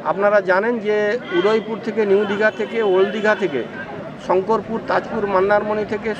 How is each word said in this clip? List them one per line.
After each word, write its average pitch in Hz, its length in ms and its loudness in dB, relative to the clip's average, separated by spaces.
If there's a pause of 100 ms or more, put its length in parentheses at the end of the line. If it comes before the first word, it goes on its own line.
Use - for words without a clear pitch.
আপনারা 202 380 2
জানেন 196 380 0
যে 208 160 -2 (420)
উদয়পুর 214 480 2
থেকে, 220 200 -2
নিউ 202 200 4
দীঘা 208 260 2
থেকে, 220 320 -4
ওল্ড 196 280 4
দীঘা 214 240 2
থেকে 160 260 -2 (640)
শঙ্করপুর, 214 600 0
তাজপুর, 202 400 -2
মন্দারমণি 208 580 2
থেকে 214 240 -6 (100)